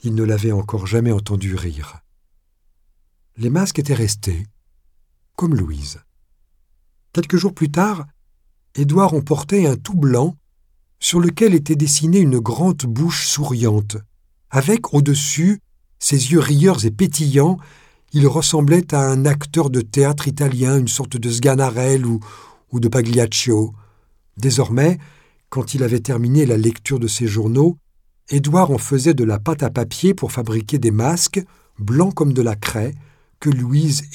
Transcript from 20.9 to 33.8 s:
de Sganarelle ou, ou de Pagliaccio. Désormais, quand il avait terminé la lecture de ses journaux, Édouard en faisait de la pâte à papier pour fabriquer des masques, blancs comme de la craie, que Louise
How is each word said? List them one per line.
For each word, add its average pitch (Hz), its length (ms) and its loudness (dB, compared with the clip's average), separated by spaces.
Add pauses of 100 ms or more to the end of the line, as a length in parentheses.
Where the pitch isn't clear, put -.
de 120 140 -4
Sganarelle 127 760 0
ou, 117 140 -2 (520)
ou 123 80 -4
de 117 80 0
Pagliaccio. 117 840 0 (640)
Désormais, 131 600 0 (500)
quand 123 240 -6
il 131 80 -2
avait 120 200 0
terminé 127 440 0
la 120 120 2
lecture 117 420 -2
de 117 80 -2
ses 117 180 -4
journaux, 113 520 2 (520)
Édouard 147 420 2
en 127 60 0
faisait 143 360 0
de 123 100 2
la 104 160 0
pâte 151 240 -2
à 117 60 -2
papier 123 440 0
pour 165 180 -4
fabriquer 113 460 -4
des 113 140 2
masques, 165 520 0 (360)
blancs 135 340 2
comme 143 200 0
de 123 80 0
la 113 140 0
craie, 113 380 -6 (460)
que 151 100 -2
Louise 135 540 0 (120)